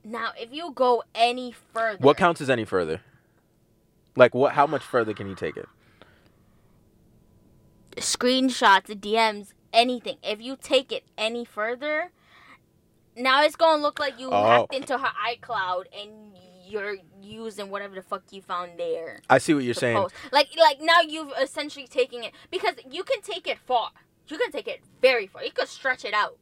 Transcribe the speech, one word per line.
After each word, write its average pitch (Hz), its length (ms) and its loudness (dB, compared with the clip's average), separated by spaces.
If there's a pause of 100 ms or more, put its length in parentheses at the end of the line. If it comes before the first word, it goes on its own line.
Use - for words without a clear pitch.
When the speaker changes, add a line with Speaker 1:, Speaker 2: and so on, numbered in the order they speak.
Speaker 1:
Now, 226 360 -8
if 233 120 -14
you 320 220 -10
go 247 300 2 (100)
any 247 380 0
further 220 480 -6
Speaker 2:
What 147 180 6
counts 170 240 2
as 131 80 -4
any 117 160 0
further? 85 360 -2 (1120)
Like, 123 180 8
what? 127 200 2
How 143 120 4
much 147 160 -4
further 110 320 -2
can 101 160 -10
you 92 60 -10
take - 220 -8
it? - 100 -14 (2250)
Speaker 1:
Screenshots, 240 1000 2
D 208 140 -6
Ms, 214 400 0 (180)
anything. 240 520 0
If 214 180 -6
you 262 180 -12
take 269 320 0
it 208 120 -8 (160)
any 233 260 -4
further, 285 680 -6 (1040)
now 262 280 2
it's 302 120 2
gonna 320 260 4
look 294 180 -2
like 269 200 -4
you 262 120 -8
Speaker 2:
Oh. 104 120 4
Speaker 1:
hacked 233 300 6
into 269 240 -4
her 269 140 -2 (180)
iCloud 190 560 -6 (160)
and 214 340 -20 (300)
you're 202 300 -6 (260)
using 208 480 -12
whatever 196 240 -10
the 185 80 -12
fuck 190 300 -10
you 190 100 -16
found 180 380 -8
there 165 400 -6 (100)
Speaker 2:
I 131 80 6
see 151 160 0
what 139 100 0
you're 120 120 -2
Speaker 1:
to - 40 -8
Speaker 2:
saying. 120 180 0
Speaker 1:
post. - 180 -2 (160)
Like, 294 260 2
like, 302 240 6
now 330 200 6
you've 311 380 -6
essentially 285 460 -6
taken 240 380 -2
it, - 80 -12 (180)
because 370 240 -2 (160)
you 330 140 -10
can 466 180 -4
take 359 260 -10
it 247 120 -6
far. 233 320 -2 (360)
You 311 100 -12
can 466 140 -4
take 233 160 -10
it 185 140 -10 (200)
very 240 260 4
far. - 160 -16
You - 80 -8
could - 160 -4
stretch - 360 -6
it 208 100 -6
out. 208 280 0